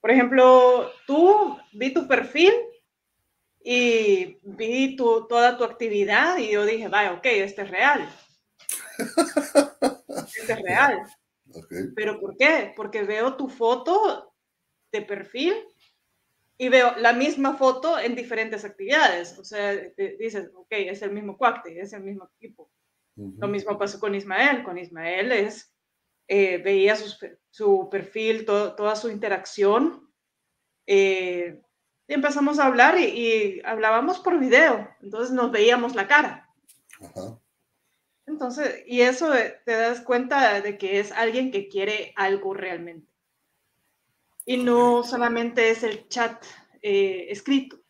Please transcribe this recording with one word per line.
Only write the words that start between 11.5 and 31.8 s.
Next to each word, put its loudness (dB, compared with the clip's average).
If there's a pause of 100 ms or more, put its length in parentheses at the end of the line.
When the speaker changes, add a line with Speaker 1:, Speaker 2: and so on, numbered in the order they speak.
Speaker 2:
Ok. -20 (240)
Speaker 1:
¿Pero -6
por -12
qué? 0
Porque -8
veo -4
tu -8
foto -2 (580)
de -6
perfil -6 (1040)
y -4
veo 6
la 4
misma -2
foto 0
en -4
diferentes -8
actividades. 0
O -20
sea, -6 (220)
te -8
dices, -8
"Ok, -20
es -6
el -8
mismo -10
cuate, -2
es -14
el -18
mismo -14 (100)
tipo". -20 (440)
Speaker 2:
Ujú. -16
Speaker 1:
Lo -6
mismo -6
pasó -6
con -4
Ismael. -2
Con -12
Ismael -6
es, -4 (540)
eh, 2
veía 4
sus -10
pe-, -18 (100)
su 2
perfil, -4
to-, 0
toda -2
su -6
interacción, 0 (800)
eh, 0 (460)